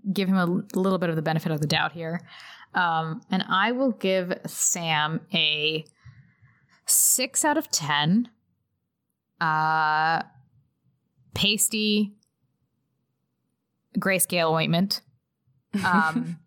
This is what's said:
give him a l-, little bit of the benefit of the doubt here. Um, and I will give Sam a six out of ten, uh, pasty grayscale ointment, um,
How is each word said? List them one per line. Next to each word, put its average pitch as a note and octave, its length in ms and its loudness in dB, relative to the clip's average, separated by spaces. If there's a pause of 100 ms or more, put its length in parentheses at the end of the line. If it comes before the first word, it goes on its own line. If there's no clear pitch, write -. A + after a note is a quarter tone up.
(120)
give F#3 160 0
him F#3+ 80 2
a F#3 100 4
l-, F#3 160 0 (120)
little F#3+ 240 2
bit F3 100 0
of D#3+ 80 0
the D#3+ 60 -2
benefit D#3+ 280 -2
of D3+ 120 -2
the D3+ 40 -2
doubt D#3 260 0
here. E3 280 -8 (540)
Um, E3 560 0
and F#3 180 0
I G3 240 2
will B3+ 200 2
give F#3+ 540 -2
Sam D#3+ 720 -2 (120)
a D#3 520 0 (1000)
six - 580 0
out D4 120 4
of D#4 140 -4
ten, D3+ 580 2 (1120)
uh, D#3 840 0 (1120)
pasty G#3+ 800 0 (1900)
grayscale F3 520 0
ointment, E3 500 0 (840)
um, E3 640 0